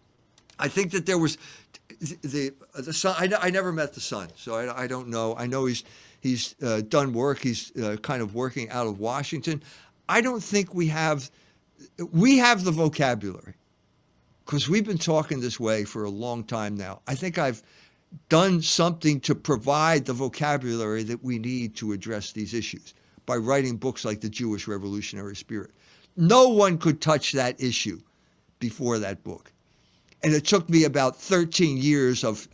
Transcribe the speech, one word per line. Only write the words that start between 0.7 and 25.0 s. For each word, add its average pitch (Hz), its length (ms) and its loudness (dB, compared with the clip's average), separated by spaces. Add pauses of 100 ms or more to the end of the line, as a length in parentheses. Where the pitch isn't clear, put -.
that 170 140 -2
there 185 120 2
was 156 180 2 (640)
the, 170 220 -10
the, 139 600 -8
the 147 100 -8
son. 185 260 0
I, 185 280 0
I 185 40 0
never 185 220 0
met 156 220 -4
the - 60 -14
son, 98 360 -6
so - 180 -8
I, 123 300 -6
I - 20 -4
don't 127 220 -6
know. 113 280 -2
I 120 120 -6
know 131 180 -2
he's, 123 160 -2 (380)
he's, 127 420 -4
uh, 110 200 0
done 135 300 0
work. 135 280 0
He's, - 360 -6
uh, 107 200 -4
kind 120 260 -4
of 104 140 -6
working 123 340 -6
out 123 160 -4
of 101 140 -6
Washington. 139 640 -4 (460)
I 202 120 2
don't 240 220 -2
think 196 320 -2
we 175 140 0
have, 156 420 0 (840)
we 240 260 6
have 240 240 6
the 185 80 2
vocabulary 127 840 0 (880)
'cause 143 240 -2
we've 208 160 4
been 208 140 -2
talking 156 420 0
this 120 180 -4
way 110 260 0
for 107 200 -8
a 104 60 -6
long 117 340 -6
time 107 320 -6
now. 95 320 -10
I 135 60 -2
think 170 240 -6
I've 135 240 -2 (680)
done 175 320 6
something 165 600 2
to 151 140 2
provide 147 720 2
the 135 80 -4
vocabulary 120 920 -2
that 117 200 -6
we 123 140 -2
need 120 380 -4
to 107 160 -4
address 104 400 -8
these 104 200 -6
issues 107 400 -8 (320)
by 127 120 -2
writing 123 420 0
books - 260 -6
like 107 160 -4
The 120 80 -6
Jewish 104 400 -6
Revolutionary 101 680 -8